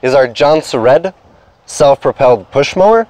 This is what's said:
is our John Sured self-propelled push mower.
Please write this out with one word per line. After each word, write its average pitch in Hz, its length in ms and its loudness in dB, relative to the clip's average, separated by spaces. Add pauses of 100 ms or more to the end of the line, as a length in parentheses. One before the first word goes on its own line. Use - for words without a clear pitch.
is 127 140 -2
our 135 120 2
John 147 340 0
Sured 147 520 -2 (540)
self-propelled 131 800 0
push 139 260 -4
mower. 220 340 2